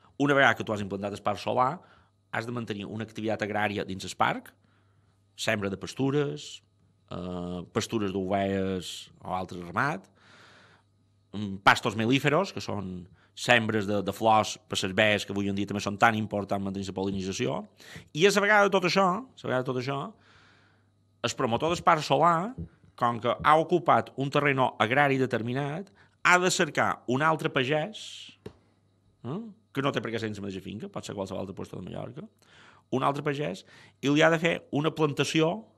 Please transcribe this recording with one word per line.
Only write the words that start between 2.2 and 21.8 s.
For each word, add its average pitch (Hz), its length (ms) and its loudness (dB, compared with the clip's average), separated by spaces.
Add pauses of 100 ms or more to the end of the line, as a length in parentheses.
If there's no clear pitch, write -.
has 113 100 -4
de 120 60 -6
mantenir 110 340 -8
una 107 220 -8
activitat 107 380 -4
agrària 104 400 -2
dins 95 200 -10
el 90 120 -12
parc, 156 340 0 (840)
sembra 104 340 -2
de 95 80 -4
pastures, 143 880 -6 (460)
eh, 90 500 -8 (120)
pastures 104 400 -4
d'ovelles 95 960 -4 (120)
o 90 120 -6
altres 92 280 -8
ramat, 131 460 -4 (1200)
mm, 98 300 -10
pastos 120 320 2
melíferos, 139 580 0
que - 80 -10
són 92 460 -8 (280)
sembres 110 500 2
de, 101 160 0
de 95 120 -4
flors 107 440 2 (120)
per 101 120 -4
les 95 140 -2
baies, 107 300 4
que 101 80 -8
avui 101 160 -2
en 98 60 -2
dia 101 120 -2
també 101 160 -6
són 101 160 -4
tan 113 160 6
importants 101 480 -4
mantenir 98 240 -6
la 95 80 -10
pol·linització, 98 680 -4 (480)
i 156 120 4
a 202 60 6
la 196 100 2
vegada 202 220 6
de 196 80 4
tot 185 160 2
això, 190 200 4 (120)
a - 240 -16
la 120 60 -6
vegada 127 140 0
de 131 100 -4
tot 127 80 -2
això, 139 180 -4 (1200)
el 117 140 -2
promotor 139 380 0
del 160 100 -6